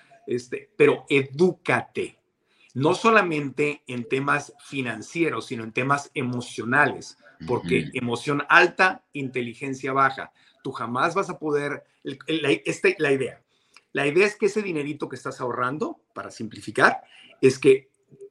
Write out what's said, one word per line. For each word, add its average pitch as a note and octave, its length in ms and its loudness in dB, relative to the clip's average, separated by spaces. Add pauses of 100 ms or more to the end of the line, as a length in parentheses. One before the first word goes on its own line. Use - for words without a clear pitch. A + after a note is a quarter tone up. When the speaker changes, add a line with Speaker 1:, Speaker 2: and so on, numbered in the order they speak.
(240)
Speaker 1:
este, - 520 -6
pero C#3 320 4
edúcate. C3+ 1040 0 (600)
No D#3 200 4
solamente D3+ 960 2
en B2 200 -6
temas C#3 440 -2 (120)
financieros, B2 840 -4
sino A2+ 180 -8
en A2 80 -12
temas C#3 420 -2
emocionales, B2 1040 -2 (280)
porque - 340 0
Speaker 2:
Ujú. - 140 -6
Speaker 1:
emoción B2+ 540 -2
alta, F3+ 560 4 (100)
inteligencia C3 800 -6
baja. C3+ 400 0 (300)
Tú - 80 -8
jamás B2+ 440 -2
vas F3+ 140 -2
a F3 120 -10
poder, C#3+ 420 -2 (220)
el, C#3 140 -8 (100)
el, D#3+ 140 -2
la, C#3+ 80 2
este, E3 480 0
la D3 120 2
idea. C3 320 -2 (500)
La C#3+ 140 0
idea E3+ 200 4
es G3+ 100 -2
que A3 100 0
ese G#3+ 160 0
dinerito D3+ 460 -6
que C3 80 -10
estás C3 240 -10
ahorrando, B2+ 600 -4 (140)
para G2 160 -12
simplificar, A2 720 0 (380)
es C3 180 6
que C3+ 300 6 (420)